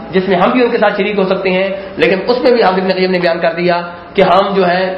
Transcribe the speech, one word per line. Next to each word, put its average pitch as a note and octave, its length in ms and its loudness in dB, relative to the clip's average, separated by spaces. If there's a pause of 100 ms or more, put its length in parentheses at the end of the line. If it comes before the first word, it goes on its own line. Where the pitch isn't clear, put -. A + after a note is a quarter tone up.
(100)
جس F#3 180 0
میں F#3 100 2
ہم G3+ 120 2
بھی B3+ 120 2
ان A#3 80 2
کے A#3 80 -2
ساتھ G#3 180 2
شریک G3+ 220 -2
ہو F#3+ 60 2
سکتے F#3 260 -2
ہیں، F#3+ 180 0 (280)
لیکن F3 200 2 (120)
اس A#3+ 100 0
میں C4 140 2
بھی A#3 100 4
حافظ F#3 160 2
ابن F#3+ 100 -2
قیم F#3 220 0
نے F#3 80 0
بیان E3+ 220 -2
کر E3 120 0
دیا F3 280 0 (340)
کہ F#3+ 80 4
ہم F#3+ 320 2
جو F#3 140 2
ہے F3+ 160 0 (140)